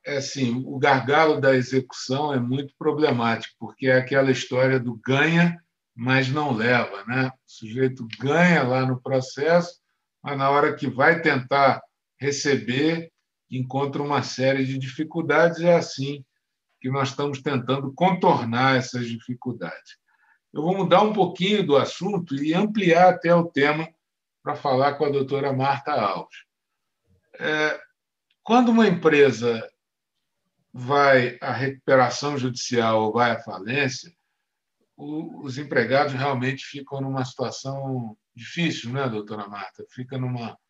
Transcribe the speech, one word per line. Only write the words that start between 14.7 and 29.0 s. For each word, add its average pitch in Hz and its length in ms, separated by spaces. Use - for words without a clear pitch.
dificuldades. 160 840
É 170 160
assim 139 480
que 127 100
nós 131 200
estamos 143 300
tentando 135 540
contornar 135 840
essas 123 300
dificuldades. 117 880
Eu 151 100
vou 180 140
mudar 185 260
um 214 100
pouquinho 185 520
do 143 120
assunto 175 580
e 147 180
ampliar 185 640
até 170 180
o 170 120
tema 151 440
para 147 120
falar 139 400
com 156 100
a 143 60
doutora 139 420
Marta 131 380
Alves. 101 460
É, 151 440
quando 240 240
uma 226 180
empresa 135 800